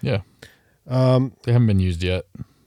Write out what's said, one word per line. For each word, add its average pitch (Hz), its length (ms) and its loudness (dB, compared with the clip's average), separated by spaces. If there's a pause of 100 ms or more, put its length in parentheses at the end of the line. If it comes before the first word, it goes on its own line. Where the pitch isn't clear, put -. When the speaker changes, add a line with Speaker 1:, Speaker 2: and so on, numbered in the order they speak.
Speaker 1:
Yeah. 107 200 -4 (680)
Speaker 2:
Um, 127 460 0 (100)
Speaker 1:
They 120 80 -2
haven't 120 160 4
been 98 120 2
used 87 220 -2
yet. 90 240 -2 (420)